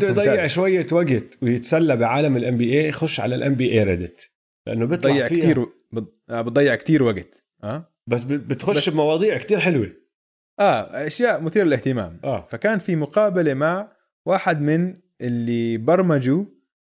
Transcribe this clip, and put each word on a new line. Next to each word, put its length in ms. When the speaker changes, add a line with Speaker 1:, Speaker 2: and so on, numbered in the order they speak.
Speaker 1:
بده 40
يضيع 260
Speaker 2:
ممتاز. 160
Speaker 1:
شوية 420
وقت 500
ويتسلى 540
بعالم 400
ال 80
إن 120
بي 160
إيه، 160
يخش 320
على 140
ال 80
إن 120
بي 140
إيه 160
ريدت. 480
لأنه 200
بيطلع 240
Speaker 2:
بتضيع 180
Speaker 1:
فيها 100
Speaker 2:
كتير 220
و-، 120
بت-، 220
آه، 120
بتضيع 340
كتير 260
وقت. 420
آه؟ 280
Speaker 1:
بس 160
ب-، 100
بتخش 440
Speaker 2:
بس 120
Speaker 1:
بمواضيع 500
كتير 220
حلوة. 320
Speaker 2:
آه، 460
أشياء 360
مثيرة 220
للاهتمام. 600
Speaker 1:
آه. 200
Speaker 2:
فكان 340
في 180
مقابلة 580
مع 380
واحد 340
من 400
اللي 560
برمجوا 680